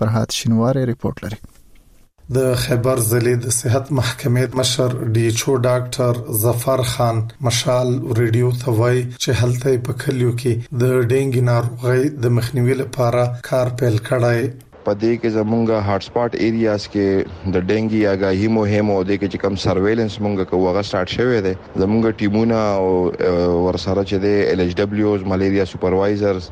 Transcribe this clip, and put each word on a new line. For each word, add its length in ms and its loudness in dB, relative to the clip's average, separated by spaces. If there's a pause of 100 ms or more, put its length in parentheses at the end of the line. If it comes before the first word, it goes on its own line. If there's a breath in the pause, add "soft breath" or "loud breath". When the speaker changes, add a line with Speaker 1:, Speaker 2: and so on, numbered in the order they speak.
Speaker 1:
فرهاد 380 -2
شینواری 520 2
ریپورت 340 -6
لري. 160 -12 (920)
Speaker 2:
د 260 2
خیبر 460 0
ضلع 340 2
د 160 -6
صحت 400 -2
محکمې 640 -2
مشر 340 0 (200)
ډي 160 2
ایچ 180 -2
او 80 2 (100)
ډاکټر 540 0 (240)
ظفر 380 0 (100)
خان 280 0 (280)
مشال 440 0 (280)
ریډیو 320 2 (100)
ته 160 0
وایي 260 2 (180 loud breath)
چې 80 -2 (120)
هلته 320 0
یې 140 -2
په 40 -4 (120)
کلیو 360 0
کې 120 0 (300 loud breath)
د 20 4 (280)
ډینګي 300 2 (100)
ناروغۍ 500 0 (240)
د 140 2
مخنیوي 440 0
لپاره 400 0 (260)
کار 320 0
پیل 280 2
کړی. 440 0 (320)
Speaker 3:
په 60 0 (100)
دې 180 2
کې 140 -2
زمونږ 320 2 (220)
هاټ 180 0
سپاټ 280 -2 (100)
ایریاز 380 0 (100)
کې 140 2 (460)
د 160 0
ډینګي 320 0 (140)
آګاهي 420 0
مهم 380 2
او 100 2
دې 160 0
کې 120 -2
چې 120 -6
کم 180 0
سرویلنس 640 0
مونږ 260 -2
کوو، 200 2
هغه 180 0
سٹارټ 200 -2 (100)
شوی 280 2
دی. 60 0 (300)
زمونږ 360 2
ټیمونه 400 2 (220)
او، 100 2 (140)
آه، 500 0 (120)
ورسره 440 0
چې 140 0
دی، 100 2 (140)
ایل 160 0
ایچ 160 -2
ډبلیوز، 500 0
ملیریا 400 2
سپروایزرز 800 0